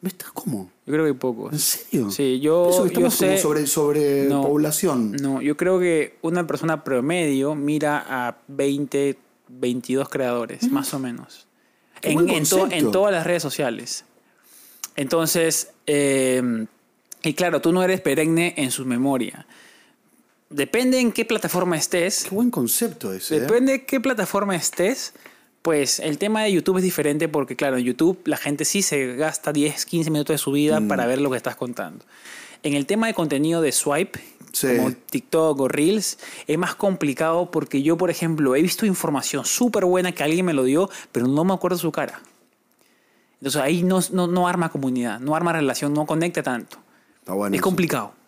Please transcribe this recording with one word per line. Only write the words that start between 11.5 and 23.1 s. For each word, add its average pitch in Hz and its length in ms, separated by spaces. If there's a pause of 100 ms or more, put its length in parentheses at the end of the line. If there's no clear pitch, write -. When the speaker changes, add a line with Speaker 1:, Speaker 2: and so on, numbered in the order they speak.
Speaker 1:
Qué - 80
Speaker 2:
En, 151 60
Speaker 1:
buen 165 160
Speaker 2:
en 160 140
to-, 185 160
Speaker 1:
concepto. 180 260
Speaker 2:
en - 40
todas 196 220
las 165 140
redes 175 160
sociales. 120 600 (920)
Entonces, 160 760 (180)
eh, 131 760 (580)
y 151 120
claro, 170 260
tú 165 100
no 185 120
eres 185 180
perenne 165 560
en 135 140
su 131 140
memoria. 127 600 (1040)
Depende 240 500
en 240 120
qué 226 140
plataforma 180 520
estés. 175 500
Speaker 1:
Qué 190 80
buen 233 160
concepto 143 640